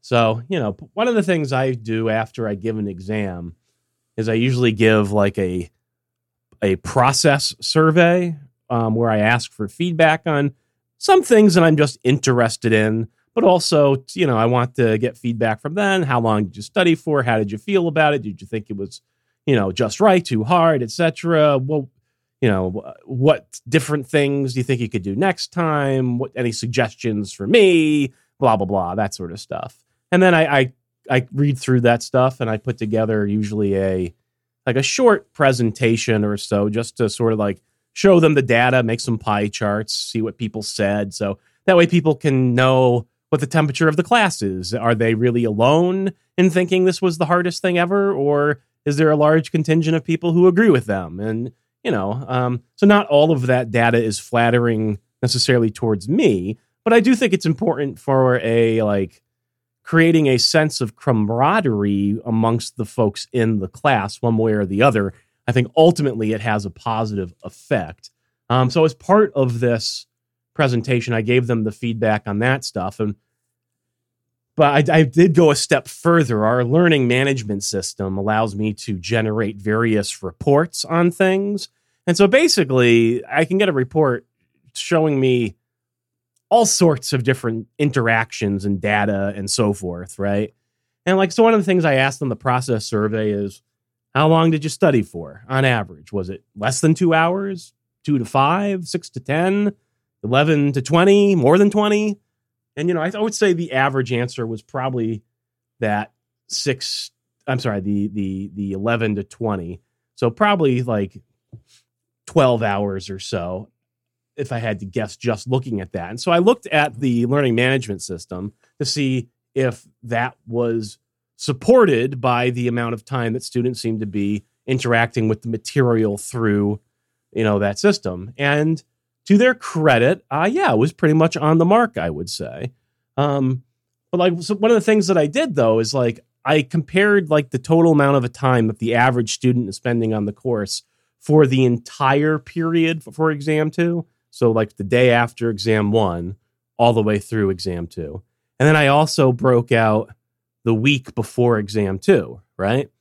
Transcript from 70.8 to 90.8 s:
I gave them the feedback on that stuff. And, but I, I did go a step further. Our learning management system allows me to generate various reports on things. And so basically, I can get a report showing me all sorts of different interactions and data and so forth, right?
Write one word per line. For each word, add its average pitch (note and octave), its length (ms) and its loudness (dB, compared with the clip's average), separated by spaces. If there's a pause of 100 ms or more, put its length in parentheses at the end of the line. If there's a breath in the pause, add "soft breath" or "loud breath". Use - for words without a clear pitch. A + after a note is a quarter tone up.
I A2+ 80 -2
gave A#2+ 260 0
them A#2 160 -2
the G#2+ 80 -4
feedback A2 560 -4
on G2+ 120 -4
that B2+ 240 0
stuff. F#2+ 360 -8
And, G#2 160 -4 (1400)
but D3 340 4
I, D#3+ 100 4
I D#3+ 40 6
did D#3+ 300 4
go D#3+ 160 6
a C3+ 60 4
step - 320 -2
further. B2 580 0
Our B2 180 2
learning D3 440 2
management A#2+ 560 -2
system F#2+ 540 -6
allows G#2+ 380 -2
me G#2+ 180 -4
to G#2 260 -10
generate G#2+ 580 -4
various G#2+ 640 -2
reports C#3+ 640 -2
on F3 240 0
things. F#3+ 600 -2 (360)
And F3 100 0
so G3 120 4
basically, B2+ 1000 2
I D#3 200 0
can F3+ 120 -2
get G3 120 2
a D#3+ 40 -2
report C3 540 -2 (480)
showing D#3 440 0
me B2 360 0 (960)
all A#3 140 4
sorts D#3 480 0
of B2+ 100 -2
different A2+ 440 -4 (100)
interactions A2+ 880 -2
and G2 160 -2
data G#2 540 -2
and G2 140 -10
so G#2 220 -2
forth, F2+ 460 -10
right? G2+ 360 -4 (520)